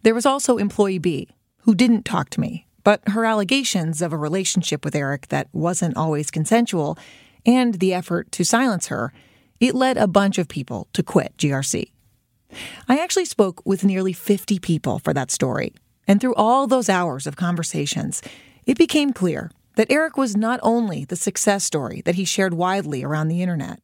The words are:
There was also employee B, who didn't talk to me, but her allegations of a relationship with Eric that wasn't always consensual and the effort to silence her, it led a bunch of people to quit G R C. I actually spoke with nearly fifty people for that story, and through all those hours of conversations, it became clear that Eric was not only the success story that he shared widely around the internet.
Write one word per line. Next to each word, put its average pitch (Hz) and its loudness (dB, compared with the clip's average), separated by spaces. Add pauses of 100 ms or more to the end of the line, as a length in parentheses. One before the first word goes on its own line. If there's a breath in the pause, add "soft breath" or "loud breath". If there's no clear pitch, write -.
There 226 6
was 233 -2
also 269 2
employee 202 0
B, 151 -2 (360)
who 220 6
didn't 233 4
talk 190 -2
to - -6
me, - -4 (200)
but 208 4
her 220 0
allegations 202 0
of 165 -2
a 160 -4
relationship 160 -2
with 147 -4
Eric 139 -4
that 143 -4
wasn't 165 -2
always 151 -2
consensual 160 0 (480 loud breath)
and 240 4
the 185 2
effort 175 -4
to 175 -2
silence 233 0
her, 120 -4 (480 soft breath)
it 247 2
led 254 2
a 214 2
bunch 196 2
of 175 -2
people 120 -8
to - 0
quit - 0
G 143 0
R 135 -2
C. - -4 (960 loud breath)
I 262 4
actually 359 0
spoke 190 0
with 196 0
nearly 190 0
fifty 196 0
people 151 -2
for - -2
that 139 -2
story, - -4 (340)
and 202 6
through 254 0
all 247 4
those 247 2
hours 170 -2
of 143 -8
conversations, 165 -4 (460 loud breath)
it 254 2
became 302 4
clear 175 -2 (260)
that 220 2
Eric 311 0
was 233 0
not 226 0
only 220 0
the 156 -8
success 196 0
story - -4
that 170 2
he 185 -2
shared 190 0
widely 170 -2
around 156 -2
the 170 -2
internet. 170 -4